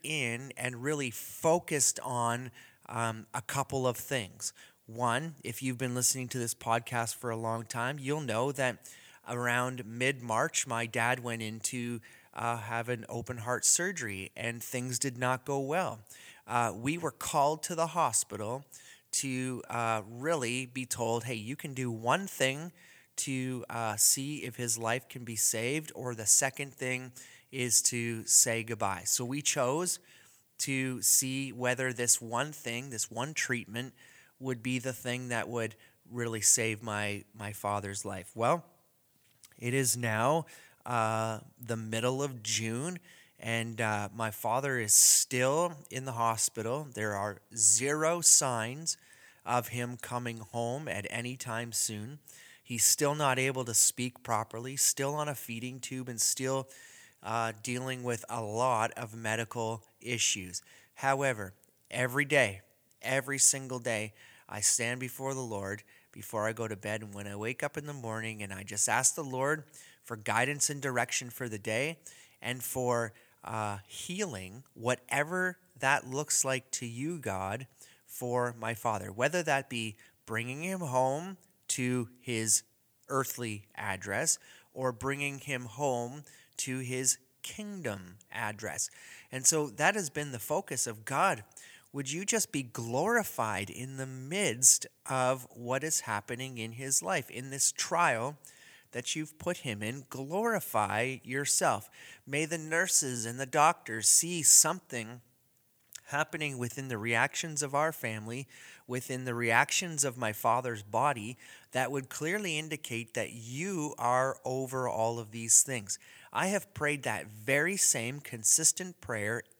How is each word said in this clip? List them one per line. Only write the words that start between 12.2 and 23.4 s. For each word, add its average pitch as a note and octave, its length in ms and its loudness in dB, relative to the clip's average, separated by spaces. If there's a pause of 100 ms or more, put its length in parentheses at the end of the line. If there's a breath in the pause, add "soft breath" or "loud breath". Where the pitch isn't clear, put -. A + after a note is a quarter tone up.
uh, A#2 260 -2
have A#2 300 -4
an A#2+ 200 -2
open A#2+ 300 -6
heart A#2 260 0
surgery, C3+ 720 0
and A#2 260 -4
things B2 380 -2
did A#2+ 180 -2
not B2+ 260 0
go C#3 140 -2
well. C#3 400 -2 (480 loud breath)
Uh, A#2 260 2
we B2 240 -2
were E3 140 -2
called D#3 540 2
to F3+ 100 -4
the E3 140 0
hospital B2+ 760 -2 (460 loud breath)
to, B2+ 580 -2
uh, A2+ 400 2
really B2+ 580 0
be B2+ 200 -6
told, A#2 380 0
"Hey, B2+ 100 -4
you A2+ 220 -6
can C#3 180 -10
do B2+ 160 -2
one B2 380 0
thing C#3+ 420 0 (460 loud breath)
to, B2+ 520 -2